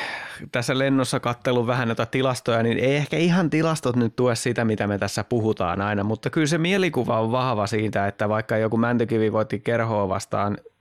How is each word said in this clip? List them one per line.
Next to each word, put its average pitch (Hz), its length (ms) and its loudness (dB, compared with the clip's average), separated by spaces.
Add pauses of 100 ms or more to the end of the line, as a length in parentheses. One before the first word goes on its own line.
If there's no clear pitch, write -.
(520)
tässä 127 260 -2
lennossa 135 420 0
kattelun 120 460 0
vähän 123 220 0
noita 113 180 -2
tilastoja, 123 560 0
niin 113 160 2
ei 131 180 2
ehkä 143 200 -2
ihan 170 340 2
tilastot 156 460 0
nyt 117 200 0
tue 123 180 2
sitä, 120 300 -2
mitä 107 220 0
me 101 120 0
tässä 101 260 -4
puhutaan 101 560 0
aina, 101 240 0
mutta 107 260 -2
kyllä 160 160 2
se 160 120 0
mielikuva 160 640 0
on 113 120 0
vahva 123 340 0
siitä, 104 400 0
että 104 220 -2
vaikka 110 300 -2
joku 110 180 0
Mäntykivi 113 560 2
voitti 107 280 0
Kerhoa 113 480 0
vastaan, 101 500 -2 (220)